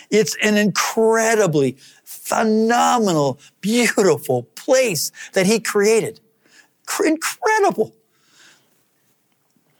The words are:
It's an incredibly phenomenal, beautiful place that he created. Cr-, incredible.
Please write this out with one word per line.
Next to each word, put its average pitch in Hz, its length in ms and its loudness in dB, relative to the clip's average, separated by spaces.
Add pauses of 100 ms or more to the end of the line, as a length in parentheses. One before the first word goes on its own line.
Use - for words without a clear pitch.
(100)
It's 208 320 0
an 214 140 2
incredibly 214 1200 0 (280)
phenomenal, 220 1400 0 (200)
beautiful 190 840 0 (100)
place 254 560 0 (220)
that 190 140 0
he 220 120 2
created. 202 600 0 (680)
Cr-, - 200 -4
incredible. 359 880 -2 (1900)